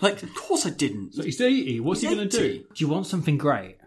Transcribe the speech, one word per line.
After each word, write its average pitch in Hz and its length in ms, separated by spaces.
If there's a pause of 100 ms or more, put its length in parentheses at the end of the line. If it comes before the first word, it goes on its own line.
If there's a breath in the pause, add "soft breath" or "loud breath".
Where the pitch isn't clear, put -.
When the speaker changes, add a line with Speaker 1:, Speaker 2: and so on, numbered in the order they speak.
Speaker 1:
Like, 202 220
of 175 120
course - 320
I 170 40
didn't." 104 440
Speaker 2:
So 151 80
he's 160 180
eighty. 247 400
What's 151 200
he 311 80
Speaker 1:
He's 208 80
Speaker 2:
gonna 208 120
do? 233 140
Speaker 1:
eighty. - 160 (160)
Speaker 2:
Do 160 100
you 147 40
want 180 180
something 160 320
great? 131 380 (100)